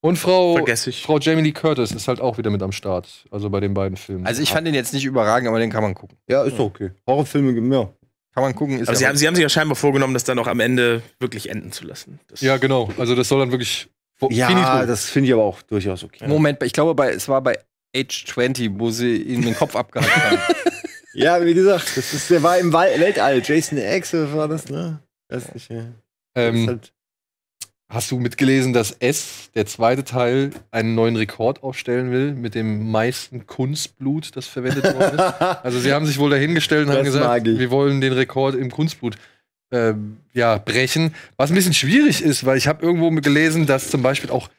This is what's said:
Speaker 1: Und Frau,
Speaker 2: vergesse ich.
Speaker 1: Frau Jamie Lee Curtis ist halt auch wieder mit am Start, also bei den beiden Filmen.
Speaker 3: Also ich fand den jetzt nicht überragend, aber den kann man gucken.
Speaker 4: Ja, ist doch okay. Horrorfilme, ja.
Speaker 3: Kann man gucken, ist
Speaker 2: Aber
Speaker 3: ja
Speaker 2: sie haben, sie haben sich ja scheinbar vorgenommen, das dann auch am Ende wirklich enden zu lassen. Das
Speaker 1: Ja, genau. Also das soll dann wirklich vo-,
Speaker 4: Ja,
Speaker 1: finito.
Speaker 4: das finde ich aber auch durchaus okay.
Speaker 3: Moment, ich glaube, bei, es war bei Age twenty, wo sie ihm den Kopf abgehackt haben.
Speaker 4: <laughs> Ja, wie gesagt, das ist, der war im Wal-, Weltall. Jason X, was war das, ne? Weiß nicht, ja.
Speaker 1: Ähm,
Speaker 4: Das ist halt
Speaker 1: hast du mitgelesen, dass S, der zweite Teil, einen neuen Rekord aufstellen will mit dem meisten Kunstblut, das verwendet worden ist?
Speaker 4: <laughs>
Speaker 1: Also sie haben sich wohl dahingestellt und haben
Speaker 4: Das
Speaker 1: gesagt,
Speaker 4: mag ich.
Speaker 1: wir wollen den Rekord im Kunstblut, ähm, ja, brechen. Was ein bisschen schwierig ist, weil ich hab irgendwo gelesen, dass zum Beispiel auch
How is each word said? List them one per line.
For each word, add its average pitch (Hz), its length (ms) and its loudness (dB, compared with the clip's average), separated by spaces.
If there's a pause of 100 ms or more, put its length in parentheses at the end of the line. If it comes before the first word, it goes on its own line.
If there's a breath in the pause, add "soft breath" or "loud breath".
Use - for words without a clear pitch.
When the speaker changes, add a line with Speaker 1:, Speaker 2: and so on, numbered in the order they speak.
Speaker 1:
Und 170 160 2
Frau, 180 400 4
Speaker 2:
vergesse 127 340 0
ich. - 120 -10
Speaker 1:
Frau 156 160 2
Jamie 160 240 2
Lee 151 100 2
Curtis 135 400 0
ist - 140 -8
halt 127 140 -2
auch 120 180 -2
wieder 110 120 -2
mit 101 120 -2
am 95 100 -4
Start, - 600 -8
also 101 180 -6
bei 98 80 -2
den 101 160 -2
beiden 98 220 -2
Filmen. 92 300 -10
Speaker 3:
Also 117 160 -2
ich - 80 0
fand 160 160 -2
den 156 80 -2
jetzt 123 180 -4
nicht 139 140 -4
überragend, 120 420 2
aber 113 100 0
den 113 120 0
kann 110 120 -2
man 98 120 -2
gucken. - 240 -20 (100)
Speaker 4:
Ja, 135 160 2
ist 127 140 -2
doch 123 80 0
okay. 101 240 -8 (180)
Horrorfilme, 139 440 2 (220)
ja. 113 160 0 (440)
Speaker 3:
Kann 131 100 0
man 131 100 -2
gucken, 139 240 -4
ist 113 100 -4
Speaker 2:
Aber 117 40 0
Speaker 3:
ja 120 60 0
Speaker 2:
sie 131 100 2
haben, 143 80 0
sie 147 100 2
haben 170 80 2
sich 175 80 4
ja 147 60 4
scheinbar 156 280 0
vorgenommen, 139 380 2
das 123 100 -2
dann 127 140 -2
auch 117 80 -2
am 120 140 -2
Ende 120 420 2 (160)
wirklich 117 300 -8
enden 107 240 -10
zu - 120 -16
lassen. - 440 -18
Das - 140 -12
Speaker 1:
Ja, 135 160 2
genau. 131 380 2
Also 123 200 0
das 123 120 2
soll 139 120 4
dann 131 100 0
wirklich 123 380 -4 (320)
vo-, 135 100 0
Speaker 4:
Ja, 120 160 2
Speaker 1:
finito. 131 400 4
Speaker 4:
das 117 200 -2
finde 135 220 2
ich 127 40 4
aber 110 100 4
auch 95 200 -2
durchaus 98 420 -6
okay. - 240 -12
Speaker 3:
Moment, 147 340 2
ich - 120 -4
glaube, 156 200 2
bei, 135 160 2
es - 180 -6
war 135 140 2
bei 127 160 0 (360)
Age - 300 -6
twenty, 123 460 -2 (100)
wo 117 100 0
sie 117 300 0
ihm 120 220 -2
den 117 120 0
Kopf - 220 -2
abgehackt - 400 0
haben. 740 220 2 (400)
Speaker 4:
<laughs> - 340 -18
Ja, 170 320 2
wie 170 80 4
gesagt, 185 420 2
das 135 200 -6
ist, - 160 -6
der 170 120 4
war 175 140 4
im 170 160 2
Wal-, 165 260 4
Weltall. 139 460 2
Jason 151 320 0
X, 131 380 -2
was 151 180 -2
war 151 160 -2
das, 151 220 -8
ne? 156 320 -8 (260)
Weiß 127 240 -10
nicht, - 180 -18
ja. 117 120 -10 (520)
Speaker 1:
Ähm, 117 200 0
Speaker 4:
Das - 80 -
ist 113 60 0
halt 120 240 -8 (1000)
Speaker 1:
hast 113 180 -6
du 127 80 -4
mitgelesen, 131 540 2
dass 113 280 2
S, - 540 -4
der 104 120 0
zweite 127 380 0
Teil, 131 460 0 (200)
einen 113 240 -2
neuen 113 220 2
Rekord 113 460 -4
aufstellen 127 480 -4
will 131 220 0
mit 120 220 -8
dem 110 360 -4
meisten 113 560 -2
Kunstblut, 143 880 -6
das 127 120 -12
verwendet 131 380 -4
worden 160 340 2
ist? 185 220 0
Speaker 4:
<laughs> 180 220 -2
Speaker 1:
Also 123 160 -4
sie 131 140 0
haben 151 140 0
sich 139 120 -2
wohl 147 120 4
dahingestellt 151 560 2
und 143 60 0
haben 139 120 4
Speaker 4:
Das - 80 0
Speaker 1:
gesagt, 135 140 2
Speaker 4:
mag 120 200 2
ich. 113 120 2
Speaker 1:
wir 127 120 0
wollen 139 300 2
den 131 140 0
Rekord 131 400 0
im 127 160 -4
Kunstblut, 135 460 -4 (560 soft breath)
ähm, 107 460 -2 (140)
ja, 117 260 2
brechen. 131 560 0 (220 loud breath)
Was 139 140 0
ein 170 40 2
bisschen 180 200 4
schwierig 175 480 4
ist, 147 240 2
weil 135 100 4
ich 131 100 2
hab 156 160 0
irgendwo 170 280 2
gelesen, 156 560 2
dass 135 240 0
zum 131 120 0
Beispiel 135 280 0
auch 127 180 -4 (100)